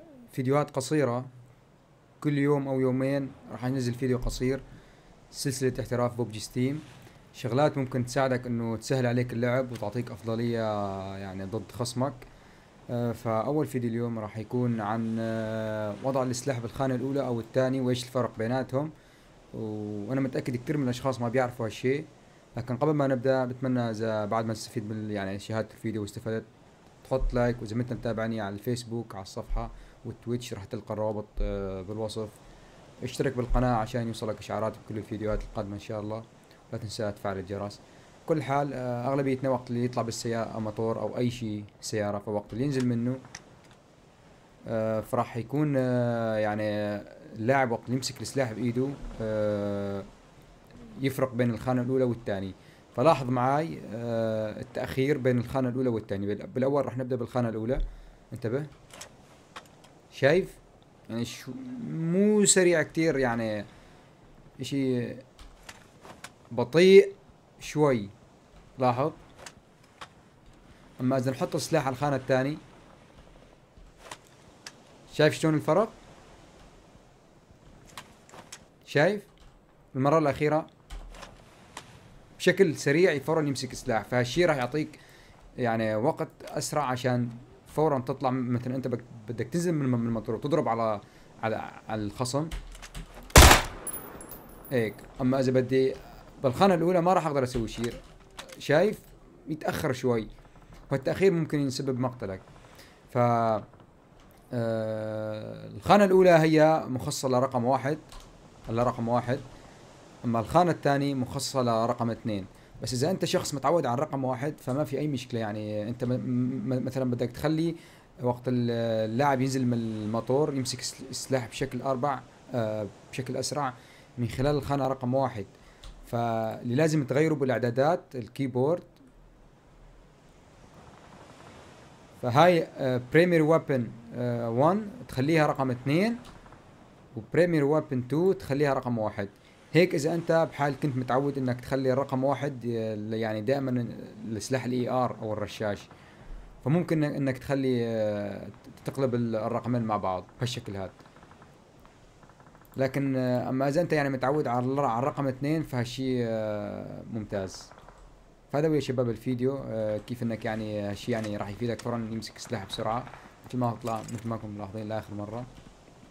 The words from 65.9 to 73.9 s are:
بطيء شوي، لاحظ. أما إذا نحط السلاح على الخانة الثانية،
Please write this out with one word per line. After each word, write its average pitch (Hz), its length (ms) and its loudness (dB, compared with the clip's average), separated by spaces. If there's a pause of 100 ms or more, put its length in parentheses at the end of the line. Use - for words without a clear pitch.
بطيء 175 640 8 (460)
شوي، 131 500 2 (720)
لاحظ. 127 320 2 (1900)
أما 127 160 2
إذا 131 140 0
نحط - 240 -4
السلاح 143 320 0
على 135 60 0
الخانة 143 220 0
الثانية، 131 420 2 (2500)